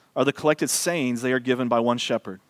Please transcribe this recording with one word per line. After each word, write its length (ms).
are 100
the 80
collected 360
sayings 520
they 100
are 80
given 300
by 100
one 180
shepherd. 520